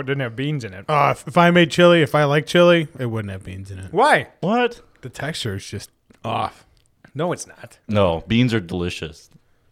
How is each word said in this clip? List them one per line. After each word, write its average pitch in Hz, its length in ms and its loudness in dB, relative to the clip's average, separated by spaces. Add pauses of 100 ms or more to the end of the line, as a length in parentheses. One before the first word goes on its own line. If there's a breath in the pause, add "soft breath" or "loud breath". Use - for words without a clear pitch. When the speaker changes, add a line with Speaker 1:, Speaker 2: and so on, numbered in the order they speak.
Speaker 1:
didn't 135 140 -4
have 117 160 -6
beans 139 280 -6
in 101 80 -12
it. 95 160 -18
Speaker 2:
Uh, 143 260 2
if, - 140 -18
if 131 80 -2
I 175 140 6
made 175 200 4
chili, 175 300 6
if 143 140 0
I 151 100 2
like 147 220 0
chili, 175 420 4 (100)
it 127 80 -6
wouldn't 110 260 -6
have 92 120 -14
beans 95 260 -14
in 95 100 -14
it. 95 120 -16
Speaker 1:
Why? 208 360 2 (120)
Speaker 3:
What? 233 400 -2 (220)
Speaker 2:
The 123 80 -12
texture 131 460 -8
is 98 100 -12
just - 240 -14 (340)
off. 113 420 -8 (480)
Speaker 1:
No, 165 180 -4
it's - 140 -10
not. - 320 -20 (100)
Speaker 3:
No, 92 400 0
beans 117 260 2
are 110 60 0
delicious. 87 680 -8 (440)